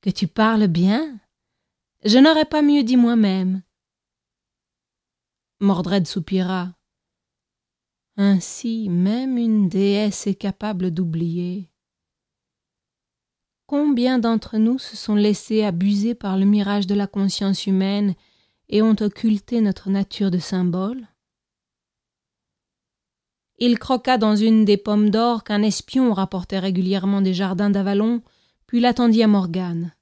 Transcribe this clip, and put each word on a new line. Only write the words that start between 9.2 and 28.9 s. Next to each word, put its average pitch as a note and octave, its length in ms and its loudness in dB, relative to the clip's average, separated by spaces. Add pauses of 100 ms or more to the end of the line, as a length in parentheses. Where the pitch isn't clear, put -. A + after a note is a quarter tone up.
une A3 300 2
déesse G3+ 580 -2
est G3 80 -2
capable F#3+ 560 -6
d'oublier. E3+ 800 -4 (1900)
Combien C4 540 0
d'entre A3+ 400 -2
nous A3+ 180 2
se - 180 -14
sont G#3 200 -4
laissés G#3 480 0
abuser G3+ 500 0
par G3 240 -6
le G3 80 2
mirage G3+ 400 2
de F#3+ 80 -2
la G3+ 140 -2
conscience G3 580 -2
humaine G3 480 0 (560)
et G#3+ 140 2
ont A3 160 4
occulté G#3+ 640 -2
notre G3+ 280 -2
nature G3 400 -2
de F3+ 80 0
symbole ? F#3 680 -4 (2500)
Il A#3+ 220 0
croqua B3+ 400 -2
dans G#3+ 160 2
une A3 280 4
des G3+ 140 4
pommes G#3 320 0
d'or A3+ 340 0
qu'un G#3 200 -2
espion A#3 500 0
rapportait F#3+ 460 -4
régulièrement F#3+ 640 0
des F#3+ 120 0
jardins F#3+ 380 -2
d'Avalon, G3+ 500 0 (460)
puis A#3+ 120 0
l'attendit A#3 440 2